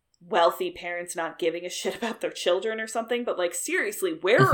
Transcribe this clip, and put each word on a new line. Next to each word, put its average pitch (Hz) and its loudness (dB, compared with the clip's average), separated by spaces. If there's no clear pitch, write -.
wealthy 175 2
parents 175 -8
not 165 -4
giving 175 -2
a 175 -8
shit - -4
about 220 -6
their 165 -2
children 196 0
or 220 -6
something, 240 -2
but, 185 -2
like, 175 0
seriously, 233 -2
where 185 4
are - 8